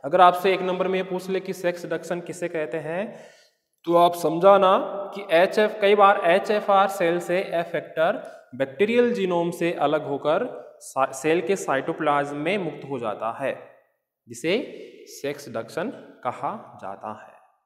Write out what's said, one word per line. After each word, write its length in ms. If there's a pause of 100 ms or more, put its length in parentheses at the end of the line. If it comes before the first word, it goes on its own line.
अगर 160
आपसे 320
एक 80
नंबर 260
में 120
ये 40
पूछ 260
ले 100
कि 140
sex 320
duction 360
किसे 280
कहते 280
हैं, 420 (640)
तो 120
आप 200
समझाना 640 (380)
कि 160
एचएफ़, 500
कई 140
बार 300
एचएफ़आर 640
cell 320
से 200
एफ 260
factor 760 (140)
bacterial 580
genome 380
से 220
अलग 320
होकर 720
सा-, 360
cell 340
के 80
cytoplasm 840
में 200
मुक्त 320
हो 100
जाता 440
है, 100 (760)
जिसे 260 (540)
sex 420
duction 400 (340)
कहा 580
जाता 320 (100)
है। 160 (260)